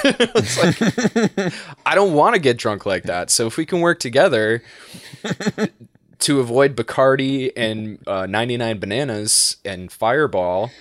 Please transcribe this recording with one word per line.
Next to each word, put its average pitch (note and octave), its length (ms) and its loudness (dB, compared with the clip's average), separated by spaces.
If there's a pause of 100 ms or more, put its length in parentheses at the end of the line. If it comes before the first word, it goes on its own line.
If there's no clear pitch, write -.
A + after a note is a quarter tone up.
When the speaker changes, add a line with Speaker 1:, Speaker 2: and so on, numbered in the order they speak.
Speaker 1:
It's A#3 540 0
like, G3+ 920 0 (240)
Speaker 2:
<laughs> - 100 -16
Speaker 1:
I D#3 80 2
don't F#3+ 180 4
wanna F3+ 280 4
get B2+ 180 2
drunk G#2 280 -4
like F#2 180 0
that. F2 260 -4
So A#2 160 2
if A2+ 100 -6
we D#3+ 100 -2
can F3+ 140 -2
work E3+ 200 2
together A#2 640 2 (1500)
to C#3+ 220 2
avoid C3 340 2
Bacardi C3+ 840 0
and, A2 420 -4 (100)
uh, F#2+ 180 -4
ninety-nine A2+ 540 -2
bananas G#2+ 840 -2
and F2+ 280 -10
Fireball, A2 880 0